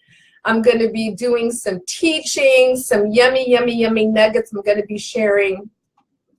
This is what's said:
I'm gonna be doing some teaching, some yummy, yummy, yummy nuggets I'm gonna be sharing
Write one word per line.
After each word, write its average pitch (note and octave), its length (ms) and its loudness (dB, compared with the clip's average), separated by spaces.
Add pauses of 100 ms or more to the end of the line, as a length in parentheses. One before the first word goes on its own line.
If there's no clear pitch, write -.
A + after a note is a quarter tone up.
(460)
I'm A3+ 160 0
gonna A3+ 280 2
be A3 220 -4
doing A#3 400 -2
some F#3+ 360 -8
teaching, C4+ 880 0
some G#3+ 300 -2
yummy, B3+ 420 2
yummy, A#3+ 260 2
yummy A3 300 0
nuggets A3 480 2
I'm G3+ 80 -8
gonna G#3 240 0
be G#3 120 -10
sharing G3+ 720 -2 (680)